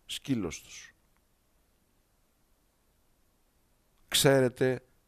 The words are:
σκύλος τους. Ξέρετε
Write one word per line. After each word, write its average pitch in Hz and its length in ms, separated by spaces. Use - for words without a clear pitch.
σκύλος 104 560
τους. - 340
Ξέρετε 131 800